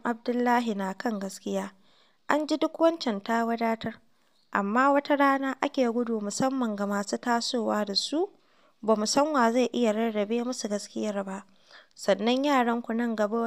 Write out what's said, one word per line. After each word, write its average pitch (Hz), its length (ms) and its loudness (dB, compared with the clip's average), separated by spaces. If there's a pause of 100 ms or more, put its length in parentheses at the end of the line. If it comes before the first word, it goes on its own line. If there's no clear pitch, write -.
Abdullahi 240 680 0
na 190 180 -4
kan 220 260 -4
gaskiya. 196 520 -6 (580)
An 294 180 2
ji 311 100 0
duk 311 220 -2
wancan 320 440 2
ta 233 200 0
wadatar. 226 560 -2 (540)
Amma 226 420 2
wata 285 240 2
rana 277 420 2
ake 277 300 0
gudu 226 320 -2
musamman 247 520 -2
ga 202 120 -4
masu 202 320 -2
tasowa 220 680 -2
da 202 100 -6
su, 330 340 0 (520)
ba 220 140 2
mu 214 100 0
san 294 300 2
wa 226 160 4
zai 240 220 4
iya 240 180 2
rarrabe 220 560 0
musu 247 240 -6
gaskiyar 208 540 -4
ba. 190 180 -10 (520)
Sannan 220 500 2
yaranku 240 500 2
nan 233 240 0
gaba 214 280 0